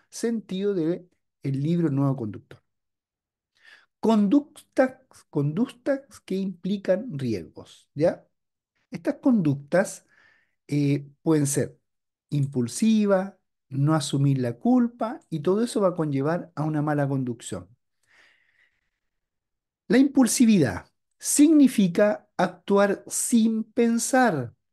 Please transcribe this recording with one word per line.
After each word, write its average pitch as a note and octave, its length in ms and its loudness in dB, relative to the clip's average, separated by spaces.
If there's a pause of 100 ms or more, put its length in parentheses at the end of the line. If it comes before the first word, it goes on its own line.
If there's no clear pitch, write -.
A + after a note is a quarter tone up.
(100)
sentido G3+ 640 -6
de E3+ 340 -4 (340)
el C3+ 200 -4
libro E3 280 0
Nuevo C3+ 240 0
Conductor. G#2+ 480 -12 (1400)
Conductas, A3+ 1000 0 (300)
conductas G#3+ 960 -4
que F#3 120 -6
implican G3 800 -4
riesgos, G2+ 760 -10
¿ya? D#3 320 -2 (640)
Estas - 260 -6
conductas, F3 920 -2 (600)
eh, C#3+ 420 -2 (140)
pueden D#3 240 2
ser - 320 -4 (500)
impulsivas, F#3+ 1080 0 (340)
no C#3 260 0
asumir C#3+ 440 0
la A#2+ 160 -4
culpa, A#3+ 680 -2 (100)
y D#3+ 100 -8
todo F#3 220 0
eso A#3 180 -4
va F#3+ 80 2
a E3+ 60 -2
conllevar D3+ 600 -4
a D3 100 -6
una D#3 180 -4
mala D3 260 -2
conducción. B2 600 -8 (2250)
La A#3 100 4
impulsividad A3 880 4 (320)
significa B3 1200 4
actuar G3 720 0
sin A3+ 580 0
pensar, A#3 880 0 (180)